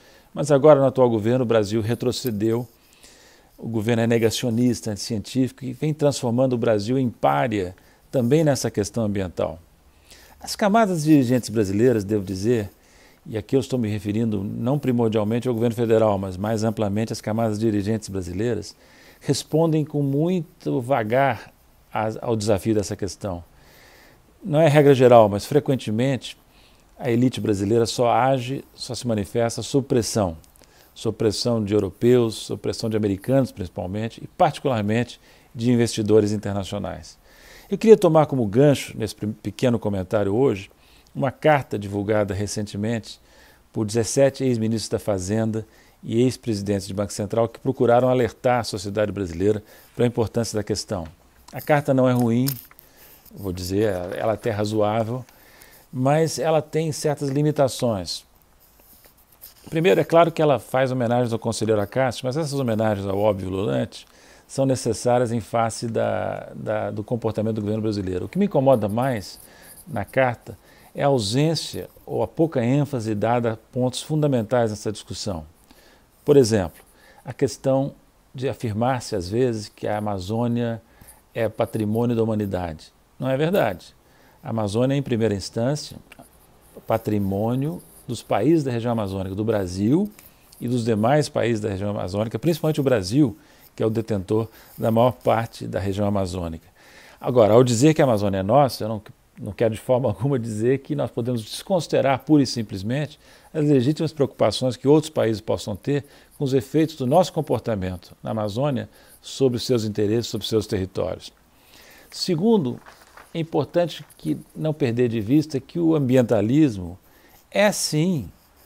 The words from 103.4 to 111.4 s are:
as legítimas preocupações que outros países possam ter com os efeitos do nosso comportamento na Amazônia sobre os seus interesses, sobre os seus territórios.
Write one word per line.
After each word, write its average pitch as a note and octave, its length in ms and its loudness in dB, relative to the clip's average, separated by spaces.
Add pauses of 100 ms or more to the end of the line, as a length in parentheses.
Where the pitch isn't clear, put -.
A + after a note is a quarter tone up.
as D3+ 120 -2
legítimas D3 480 2
preocupações A#2+ 640 0
que C3 100 -2
outros D3+ 220 4
países A2+ 320 0
possam G#2+ 340 -4
ter C#3 300 -4 (320)
com D3 80 -4
os C3 80 -2
efeitos D3+ 420 0
do B2+ 100 -6
nosso D#3 280 2
comportamento G#2 920 -4
na B2+ 80 -6
Amazônia A2 580 -4 (320)
sobre B2 360 0
os - 80 -6
seus A#2+ 180 0
interesses, A2 440 0
sobre G#2+ 180 -8
os - 40 -8
seus A2 160 0
territórios. F#2 680 -6 (760)